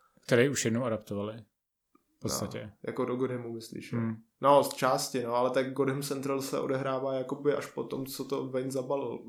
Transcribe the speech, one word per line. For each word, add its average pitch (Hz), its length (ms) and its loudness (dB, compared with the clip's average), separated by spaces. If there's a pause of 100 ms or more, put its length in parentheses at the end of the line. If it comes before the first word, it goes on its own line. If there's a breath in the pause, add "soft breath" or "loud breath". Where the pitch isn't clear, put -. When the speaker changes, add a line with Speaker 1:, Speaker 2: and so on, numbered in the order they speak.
(260)
Speaker 1:
Který 127 220 6
už 131 160 0
jednou 117 200 2
adaptovali. 107 480 -4 (840)
V - 40 -20
podstatě. - 440 -4
Speaker 2:
No, 104 60 -12 (160)
jako 123 180 -2
do 123 120 0
Gothamu, 123 360 -2
myslíš, - 400 -10
jo? 120 60 0
Speaker 1:
Hmm. 113 180 0 (240)
Speaker 2:
No, 139 240 8
z - 100 -4
části, 135 480 0
no, 117 120 -2
ale 123 160 4
tak 131 220 2
Gotham 135 300 0
Central 135 400 -2
se 135 180 -2
odehrává 135 540 0
jakoby 139 400 0
až 135 120 -4
po - 180 -6
tom, 135 220 -4
co 135 180 -8
to 135 240 -4
Wayne 131 220 -2
zabalil 131 480 -2 (100)